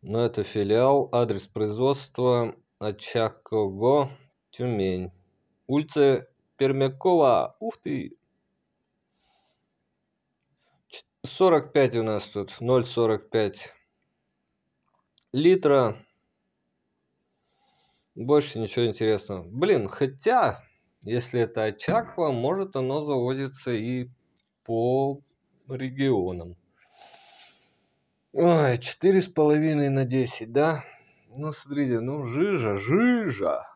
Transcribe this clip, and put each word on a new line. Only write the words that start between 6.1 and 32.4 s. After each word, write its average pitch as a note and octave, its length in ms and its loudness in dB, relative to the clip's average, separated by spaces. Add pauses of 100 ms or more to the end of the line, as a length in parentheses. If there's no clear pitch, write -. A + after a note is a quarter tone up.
Пермякова. C3+ 1040 2
Ух A3+ 180 -8
ты! - 400 -8 (2750)
Ч-, - 160 -18 (200)
сорок E3+ 480 2
пять C3 220 4
у A#2 80 0
нас G#2+ 220 -2
тут, - 360 -10
ноль B2 240 2
сорок A2 460 0
пять G#2 420 -2 (1600)
литра. C#3+ 640 4 (2250)
Больше C#3+ 420 0
ничего A2+ 280 -2
интересного. G#2 580 -2
Блин, B2+ 420 0
хотя, C3+ 800 0 (380)
если A#2+ 380 -4
это A2+ 240 -2
Очаково, D#3 680 -2
может, E3+ 420 -4
оно C3+ 280 -4
заводится C3+ 680 -4
и B2 400 -4 (520)
по C3 600 -2 (460)
регионам. B2+ 880 -2 (1800)
Ой, D#3+ 460 4
четыре F#3 440 2
с F#3 40 -4
половиной D3+ 640 2
на C3+ 160 0
десять, A#2+ 480 -2
да? D3 320 0 (440)
Ну, D3 220 -10
смотрите, C#3+ 500 -2
ну, C3+ 220 -6
жижа, A#2+ 540 -2